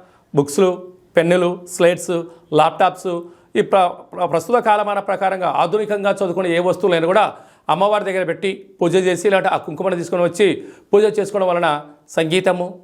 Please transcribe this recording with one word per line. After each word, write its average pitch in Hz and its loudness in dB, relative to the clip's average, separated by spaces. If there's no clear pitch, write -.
బుక్స్లు, 180 2
పెన్నులు, 175 2
స్లేట్స్, 175 0
ల్యాప్‌టాప్స్, 170 0
ఈ 214 2
ప్ర-, 190 2
ప్ర-, - -6
ప్రస్తుత 165 -2
కాలమాన 208 0
ప్రకారంగా 190 -2
ఆధునికంగా 196 0
చదువుకునే 185 -2
ఏ - 0
వస్తువులైనా 175 0
కూడా 185 2
అమ్మవారి 196 2
దగ్గర 185 -2
పెట్టి 175 -6
పూజ 170 2
చేసి, 185 0
లేదంటే 190 2
ఆ 170 0
కుంకుమను 180 -4
తీసుకొని 175 -2
వచ్చి 175 0
పూజ 208 2
చేసుకోవడం 196 -2
వలన 170 0
సంగీతము, 180 -2